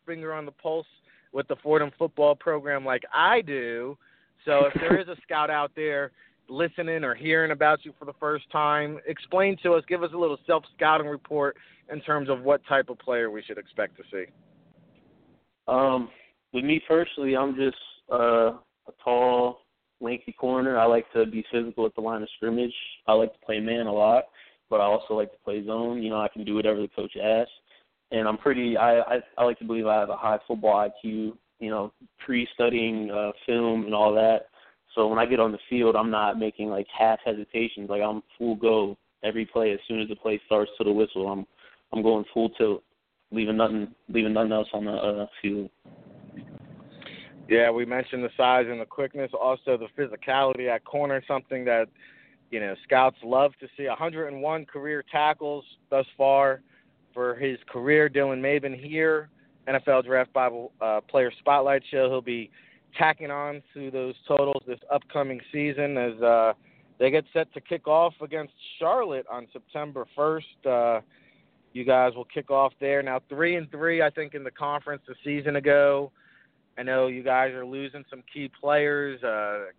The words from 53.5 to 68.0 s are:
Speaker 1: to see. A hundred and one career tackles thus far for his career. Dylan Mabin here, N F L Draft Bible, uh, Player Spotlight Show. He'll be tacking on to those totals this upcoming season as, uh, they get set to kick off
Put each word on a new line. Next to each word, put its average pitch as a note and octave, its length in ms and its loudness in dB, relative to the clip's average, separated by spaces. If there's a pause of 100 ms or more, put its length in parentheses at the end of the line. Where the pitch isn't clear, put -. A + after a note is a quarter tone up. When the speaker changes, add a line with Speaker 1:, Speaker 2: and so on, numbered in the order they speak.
Speaker 1:
to C3 160 -18
see. C#3+ 80 -10
A B2+ 100 -4
hundred D#3+ 340 -6
and C#3 140 -10
one D#3 220 -4
career D3 460 -8
tackles D3+ 540 -2 (260)
thus C3+ 160 2 (100)
far C#3 460 4 (500)
for B2 220 -4
his C3 240 -4 (100)
career. D3 400 2
Dylan C3+ 320 -2
Mabin C#3 340 -2
here, D3+ 540 -2 (400)
N C3 60 -2
F C3 120 -2
L C3 160 4
Draft B2+ 300 0
Bible, B2 480 -2
uh, A2 220 0
Player B2+ 360 0
Spotlight C#3 520 2
Show. C3 180 2
He'll C3 140 -2
be A#2+ 280 -8 (460)
tacking D#3 340 0
on D3 320 -8 (120)
to C#3 160 -10
those B2+ 240 -6 (120)
totals C#3 400 0
this B2 140 -10 (100)
upcoming C#3 500 -4 (120)
season C#3+ 460 -2
as, A#2+ 240 -4
uh, A#2 320 6 (440)
they C3 120 4
get D3+ 140 2 (100)
set D#3+ 180 -2
to C#3+ 80 -12
kick E3 260 -8
off E3 360 4